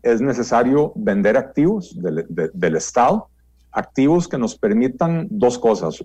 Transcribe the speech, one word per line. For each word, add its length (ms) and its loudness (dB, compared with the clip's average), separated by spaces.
es 180 2
necesario 760 0
vender 400 0
activos 640 -2
del, 300 -4
de, 240 -4
del 220 -2
Estado, 540 0
activos 560 0
que 100 -6
nos 180 -4
permitan 760 0
dos 260 0
cosas. 480 0